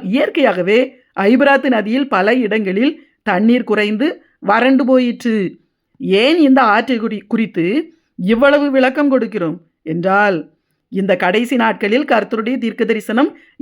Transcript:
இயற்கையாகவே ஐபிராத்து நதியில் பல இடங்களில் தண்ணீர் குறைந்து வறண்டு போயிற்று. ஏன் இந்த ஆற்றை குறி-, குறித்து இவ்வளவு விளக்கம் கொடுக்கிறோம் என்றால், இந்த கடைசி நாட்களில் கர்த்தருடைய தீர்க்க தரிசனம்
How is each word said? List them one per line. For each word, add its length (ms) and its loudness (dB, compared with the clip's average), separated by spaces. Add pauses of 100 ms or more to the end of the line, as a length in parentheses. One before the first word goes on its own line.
இயற்கையாகவே 760 0 (400)
ஐபிராத்து 500 2
நதியில் 400 -2
பல 260 0
இடங்களில் 580 -2 (300)
தண்ணீர் 400 2
குறைந்து 440 -2 (320)
வறண்டு 460 2
போயிற்று. 520 0 (800)
ஏன் 220 2
இந்த 240 4
ஆற்றை 380 0
குறி-, 280 -8
குறித்து 380 -4 (540)
இவ்வளவு 520 2
விளக்கம் 400 2
கொடுக்கிறோம் 460 -2 (260)
என்றால், 540 0 (540)
இந்த 240 -2
கடைசி 400 0
நாட்களில் 500 0
கர்த்தருடைய 520 -2
தீர்க்க 280 -4
தரிசனம் 460 -2 (300)